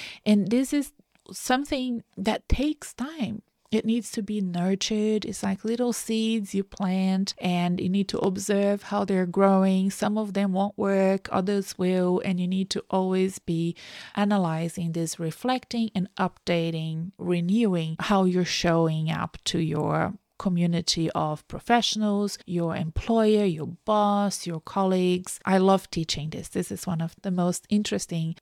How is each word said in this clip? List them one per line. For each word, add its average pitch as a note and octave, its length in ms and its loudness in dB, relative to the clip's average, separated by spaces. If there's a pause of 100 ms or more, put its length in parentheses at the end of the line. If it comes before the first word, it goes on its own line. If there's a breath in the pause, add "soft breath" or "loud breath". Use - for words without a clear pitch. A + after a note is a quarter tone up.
(240 loud breath)
And G#3 240 4
this B3 240 0
is C#4+ 200 -2 (380)
something B3+ 720 -2 (140)
that G3 320 -2
takes - 460 0
time. D4 480 -6 (280)
It G#3+ 140 0
needs A3+ 280 -2
to A3+ 100 -4
be G#3 180 -4
nurtured. G3 840 0
It's G#3 160 -8
like G3 200 -2
little A#3+ 300 0
seeds A3 640 -2
you G3 100 0
plant, F#3+ 720 0
and F3+ 420 0
you - 120 -2
need G3 180 0
to - 120 -4
observe G3+ 640 0
how G#3 200 -2
they're F#3 220 2
growing. F#3+ 640 4
Some G#3 260 -2
of G#3 160 -4
them G3 220 0
won't G3 240 -2
work, G3 520 2
others G3 460 -2
will, F3+ 480 2
and F3+ 160 -2
you F3+ 80 -2
need F#3+ 220 -2
to - 180 -6
always F#3 500 0
be E3+ 380 -2 (400 loud breath)
analyzing E3+ 760 0
this, E3 280 -4
reflecting A#3 760 -2
and F#3+ 220 -2
updating, E3 1040 -2
renewing F3 840 2
how F#3+ 240 4
you're F3+ 220 4
showing D#3+ 640 2
up - 340 -4
to - 140 -2
your D#3 560 0 (240)
community E3+ 800 0
of D3+ 320 -2
professionals, G#3+ 960 0
your E3+ 300 -2
employer, G#3+ 680 2
your D#3+ 220 -2 (180)
boss, G3+ 640 2
your E3 140 -6
colleagues. F#3 840 0
I F#3+ 140 4
love F#3+ 320 4
teaching D#3 400 -4
this. E3+ 160 -8
This - 240 -4
is G3 160 -10
one E3 140 -2
of E3 220 -6
the G3 100 -2
most F3+ 360 0
interesting F3 720 -2